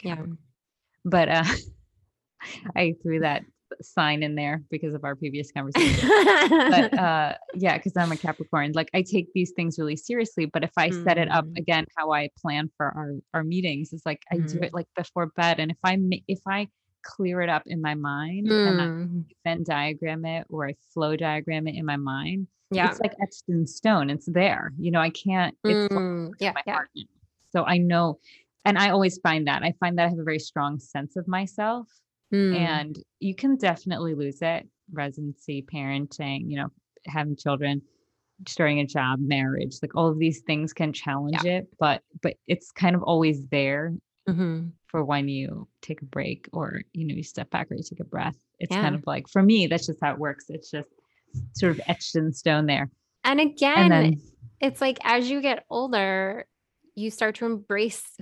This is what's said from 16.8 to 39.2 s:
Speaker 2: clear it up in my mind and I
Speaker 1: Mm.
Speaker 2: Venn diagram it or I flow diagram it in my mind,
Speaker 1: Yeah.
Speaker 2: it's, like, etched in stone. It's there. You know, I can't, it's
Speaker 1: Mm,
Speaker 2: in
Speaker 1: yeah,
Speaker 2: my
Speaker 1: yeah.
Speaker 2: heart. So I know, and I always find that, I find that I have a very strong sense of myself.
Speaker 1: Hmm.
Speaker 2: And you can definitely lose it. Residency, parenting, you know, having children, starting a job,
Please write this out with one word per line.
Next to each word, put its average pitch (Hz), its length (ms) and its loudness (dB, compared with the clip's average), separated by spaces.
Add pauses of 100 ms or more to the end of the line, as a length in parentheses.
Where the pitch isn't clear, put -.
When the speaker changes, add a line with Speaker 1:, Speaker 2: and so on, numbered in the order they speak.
Speaker 2:
clear 180 380 -4
it 170 80 0
up 156 160 0
in 165 160 -6
my 151 140 -2
mind 151 520 -4 (180)
and 185 160 4
I 170 40 0
Speaker 1:
Mm. 170 400 -4 (180)
Speaker 2:
Venn 165 200 -2
diagram 156 600 -4
it 165 240 -4
or 151 180 -4
I 143 80 -8 (180)
flow 156 220 0
diagram 156 520 -2
it 156 80 -6
in 160 100 -6
my 143 120 -2
mind, 143 500 -4 (240)
Speaker 1:
Yeah. 180 200 2
Speaker 2:
it's, - 80 -6
like, 214 220 -2
etched - 280 -6
in 165 180 2
stone. 175 420 2
It's 147 180 -4
there. 175 520 0
You 170 120 -2
know, 170 100 4
I 165 80 2
can't, 185 560 0
it's 208 240 4
Speaker 1:
Mm, 180 400 -2
Speaker 2:
in 196 100 -14
Speaker 1:
yeah, 190 140 0
Speaker 2:
my 139 120 -4
Speaker 1:
yeah. 202 80 -4
Speaker 2:
heart. 143 160 -4 (640)
So 175 140 2
I 175 120 6
know, 170 420 2 (460)
and 202 140 4
I 202 100 4
always 185 300 4
find 160 280 2
that, 143 160 0
I 170 160 0
find 175 180 0
that 170 80 4
I 170 40 4
have 170 100 -2
a 160 40 -6
very 156 160 -2
strong 147 400 -4
sense - 360 -10
of 180 120 -6
myself. 208 600 -4 (460)
Speaker 1:
Hmm. 196 220 4
Speaker 2:
And 156 440 -2 (200)
you 190 160 -4
can 269 220 2
definitely 165 580 0
lose 139 260 -4
it. 165 260 -2 (240)
Residency, 143 800 -8
parenting, 139 800 -6
you 143 80 -6
know, 139 120 -6 (360)
having 151 320 -4
children, 143 440 0 (640)
starting 147 320 2
a 143 80 0
job, 131 340 0